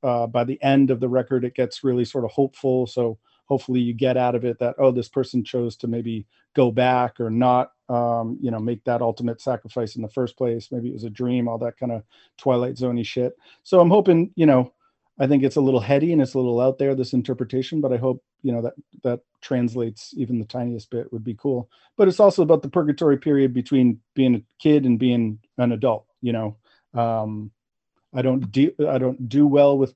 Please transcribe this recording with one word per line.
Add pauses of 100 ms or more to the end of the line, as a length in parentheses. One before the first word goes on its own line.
uh,
by
the
end
of
the
record,
it
gets
really
sort
of
hopeful.
So (280)
hopefully
you
get
out
of
it
that,
oh,
this
person
chose
to
maybe (260)
go
back
or
not, (180)
um,
you
know,
make
that
ultimate
sacrifice
in
the
first
place.
Maybe
it
was
a
dream,
all
that
kind
of (340)
Twilight
Zone-y
shit. (280)
So
I'm
hoping,
you
know, (480)
I
think
it's
a
little
heady
and
it's
a
little
out
there,
this
interpretation,
but
I
hope, (180)
you
know,
that, (300)
that (220)
translates
even
the
tiniest
bit
would
be
cool. (280)
But
it's
also
about
the
purgatory
period
between (160)
being
a (160)
kid
and
being (220)
an
adult, (140)
you
know. (420)
Um, (600)
I
don't
do, (180)
I
don't
do
well
with